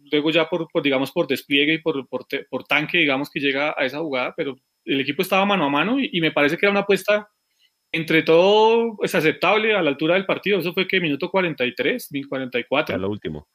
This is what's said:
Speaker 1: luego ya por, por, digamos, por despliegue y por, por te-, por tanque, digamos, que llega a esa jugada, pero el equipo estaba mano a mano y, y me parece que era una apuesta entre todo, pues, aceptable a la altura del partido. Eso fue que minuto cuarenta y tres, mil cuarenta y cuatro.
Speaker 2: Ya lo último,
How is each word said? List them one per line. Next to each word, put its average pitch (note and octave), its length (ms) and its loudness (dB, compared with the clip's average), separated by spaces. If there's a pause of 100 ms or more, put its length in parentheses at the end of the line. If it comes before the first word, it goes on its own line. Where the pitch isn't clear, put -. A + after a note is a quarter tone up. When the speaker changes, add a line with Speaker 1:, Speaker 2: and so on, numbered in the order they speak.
(100)
Speaker 1:
luego D3+ 200 0
ya D#3+ 180 2
por, E3 240 -4
por, E3 100 0
digamos, C3+ 300 0
por E3+ 140 0
despliegue C#3+ 480 0
y D#3+ 80 -4
por, C#3 260 -4
por C3 160 -10
te-, C#3 240 -8
por B2+ 160 -8
tanque, D3+ 320 -2
digamos, C#3+ 340 0
que D#3+ 100 -8
llega C#3 360 -2
a D3 80 0
esa C3+ 140 -4
jugada, C3+ 360 -4
pero D3+ 220 -6 (280)
el C3+ 160 0
equipo C#3 220 -4
estaba F#3+ 240 2
mano G3 180 2
a C#3 60 0
mano F3 280 0
y, C4 140 -2
y F3 80 -2
me D#3 100 2
parece D3 260 2
que - 100 -2
era G3+ 40 4
una G3+ 100 0
apuesta G3+ 480 0 (640)
entre D#3+ 320 2
todo, G#3+ 760 4
pues, - 200 -4
aceptable F#3 580 2
a F#3+ 80 2
la D3 80 2
altura D#3 240 0
del G3 120 0
partido. F#3 340 0
Eso E3 120 -4
fue F#3 140 -2
que F#3+ 140 0
minuto D3+ 280 -2
cuarenta F3 380 0
y B2 80 -4
tres, C#3+ 380 -4
mil C#3 160 -8
cuarenta C3 320 -6
y A#2+ 80 -10
cuatro. C#3 260 0
Speaker 2:
Ya F#2+ 60 -4
lo F#2+ 100 -4
último, E2 440 -8